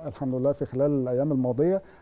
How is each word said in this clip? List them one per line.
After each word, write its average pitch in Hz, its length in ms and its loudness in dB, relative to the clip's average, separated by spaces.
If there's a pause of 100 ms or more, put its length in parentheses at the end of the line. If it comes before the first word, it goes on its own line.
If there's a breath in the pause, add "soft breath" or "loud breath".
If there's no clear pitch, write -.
الحمد 131 280 -4
لله 131 160 2
في 139 140 -4
خلال 139 260 0
الأيام 131 400 0
الماضية 139 500 2 (200 loud breath)